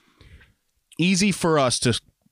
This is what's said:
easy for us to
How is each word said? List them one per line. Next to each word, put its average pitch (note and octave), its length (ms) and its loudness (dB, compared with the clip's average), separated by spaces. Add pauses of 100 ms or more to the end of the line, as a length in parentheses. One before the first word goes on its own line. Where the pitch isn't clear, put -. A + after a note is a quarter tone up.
(1000)
easy F#3 340 0
for D#3+ 260 0
us B2+ 220 0
to - 200 0 (320)